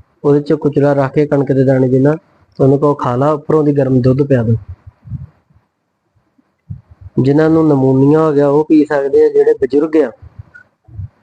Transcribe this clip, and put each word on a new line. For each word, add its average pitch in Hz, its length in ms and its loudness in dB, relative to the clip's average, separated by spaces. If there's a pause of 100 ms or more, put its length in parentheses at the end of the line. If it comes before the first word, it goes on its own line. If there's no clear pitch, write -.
(240)
ਉਹਦੇ 147 160 2
'ਚੋਂ 151 180 -2
ਕੁਚਲਾ 143 340 0
ਰੱਖ 139 220 -2
ਕੇ 147 120 0
ਕਣਕ 139 260 -2
ਦੇ 131 120 0
ਦਾਣੇ 131 240 0
ਜਿੰਨਾ 135 280 0 (440)
ਉਹਨੂੰ 139 180 2
ਕਹੋ 147 160 0
ਖਾ 123 220 -6
ਲਾ, 143 160 0
ਉੱਪਰੋਂ 151 320 -2
ਦੀ 143 120 0
ਗਰਮ 131 240 0
ਦੁੱਧ 131 220 2
ਪਿਆ 135 200 0
ਦਿਓ। 113 140 0 (2750)
ਜਿਨ੍ਹਾਂ 147 280 2
ਨੂੰ 160 180 2
ਨਮੂਨੀਆ 135 520 2
ਹੋ 156 120 0
ਗਿਆ 143 160 2
ਉਹ 147 160 0
ਪੀ 151 200 2
ਸਕਦੇ 143 400 0
ਆ। 151 40 4
ਜਿਹੜੇ 143 240 2
ਬਜ਼ੁਰਗ 151 440 -2
ਆ, 135 140 0 (1120)